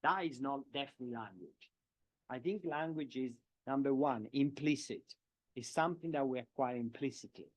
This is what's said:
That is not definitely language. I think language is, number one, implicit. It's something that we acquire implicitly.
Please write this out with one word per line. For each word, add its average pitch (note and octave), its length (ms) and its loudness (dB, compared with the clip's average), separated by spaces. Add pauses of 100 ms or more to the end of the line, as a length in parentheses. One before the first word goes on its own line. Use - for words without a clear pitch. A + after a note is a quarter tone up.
That F#3 240 4
is C3+ 160 -4
not C#3 200 -2 (120)
definitely C3 420 -6
language. F#2+ 540 -10 (600)
I B2+ 100 -2
think F3+ 260 0
language D#3 500 -2
is, B2+ 180 -2 (340)
number C#3 260 4
one, C3 400 2
implicit. C#3 720 2 (520)
It's A#2+ 140 -8
something E3 440 0
that C#3 140 2
we B2+ 120 0
acquire B2 380 -2
implicitly. A#2 800 -6